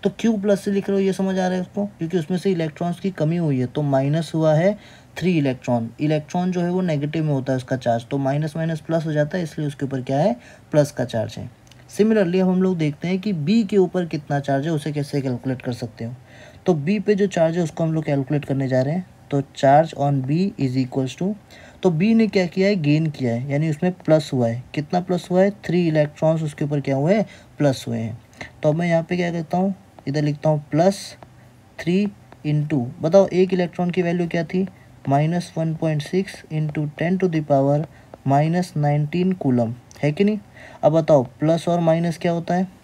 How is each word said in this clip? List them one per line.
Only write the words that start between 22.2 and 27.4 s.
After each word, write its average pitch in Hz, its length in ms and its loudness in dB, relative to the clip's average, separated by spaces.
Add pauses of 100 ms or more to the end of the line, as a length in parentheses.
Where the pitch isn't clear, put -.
क्या 190 180 2
किया 185 220 0
है, 208 80 2
Gain 156 340 2
किया 127 240 -2
है, 127 160 -4
यानी 151 200 0
उसमें 180 240 0
plus 156 380 2
हुआ 123 160 2
है। 117 140 -4 (120)
कितना 151 260 -2
plus 180 300 -4
हुआ 180 120 4
है? 202 80 4 (140)
Three 175 240 0
electrons 156 540 0
उसके 151 220 -6
ऊपर 147 160 -2
क्या 135 160 -2
हुए 151 180 2
हैं, 202 120 0 (320)